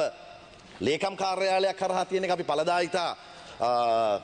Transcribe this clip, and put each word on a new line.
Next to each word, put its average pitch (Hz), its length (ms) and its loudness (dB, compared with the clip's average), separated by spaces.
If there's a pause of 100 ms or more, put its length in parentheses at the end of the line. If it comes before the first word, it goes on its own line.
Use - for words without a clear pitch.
(800)
ලේකම් 160 360 0
කාර්යාලයක් 190 640 2
හරහා 185 260 0
තියෙන 190 200 -2
එක 180 60 0
අපි 170 120 0
ඵලදායිතා, 170 680 0 (500)
ආ, 113 640 4